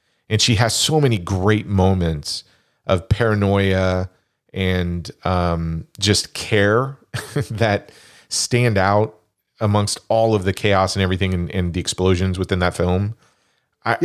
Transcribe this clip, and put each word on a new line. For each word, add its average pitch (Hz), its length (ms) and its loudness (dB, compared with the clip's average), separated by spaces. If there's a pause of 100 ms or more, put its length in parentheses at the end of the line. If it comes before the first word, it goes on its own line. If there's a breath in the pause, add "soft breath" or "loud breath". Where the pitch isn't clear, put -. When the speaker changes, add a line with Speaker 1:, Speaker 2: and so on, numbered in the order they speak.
(280)
Speaker 1:
And 110 120 0
she 123 160 2
has 113 200 2
so 151 240 0
many 120 180 2
great 95 480 0
moments 92 800 0 (420)
of 90 220 0
paranoia 98 1000 0 (440)
and, 90 580 -2 (140)
um, 85 640 -2 (120)
just 101 360 0
care 113 640 0 (160)
<laughs> - 220 -10 (160)
that 107 400 -2 (380 loud breath)
stand 120 500 0
out 104 400 2 (420)
amongst 104 380 0 (100)
all 113 280 2
of 92 80 0
the 98 80 0
chaos 95 420 2
and 98 80 0
everything 92 320 0
and, 87 160 -4
and 87 240 -4
the 90 60 -2
explosions 92 580 0
within 92 220 -2
that 87 160 0
film. 92 400 0 (680)
I, 113 80 0
Speaker 2:
Yeah, 110 120 0